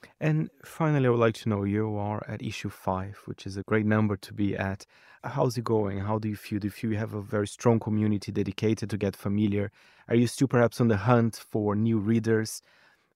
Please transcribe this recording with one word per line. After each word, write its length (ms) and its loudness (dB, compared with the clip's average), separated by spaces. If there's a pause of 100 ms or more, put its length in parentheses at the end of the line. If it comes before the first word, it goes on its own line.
(200)
And 280 0 (160)
finally, 420 0
I 40 4
would 80 2
like 160 4
to 140 -8
know, 160 0
you 320 -2
are 320 -4
at 140 -10
issue 280 -8
five, 560 -6
which 180 -12
is 120 -10
a 80 -8
great 200 2
number 320 2
to 160 -12
be 240 -2
at. 300 -4 (380)
How's 340 -2
it 60 -2
going? 340 0
How 200 -2
do 100 -4
you 80 -4
feel? 240 -6
Do 80 -2
you 20 -8
feel 220 -4
you 40 0
have 180 -4
a 60 -6
very 280 -2
strong 320 2
community 500 0
dedicated 600 -2
to 60 -2
Get 200 -2
Familiar? 560 0 (360)
Are 60 0
you 140 4
still 200 0
perhaps 320 4
on 80 4
the 80 4
hunt 540 2
for 240 0
new 240 2
readers? 640 0 (540)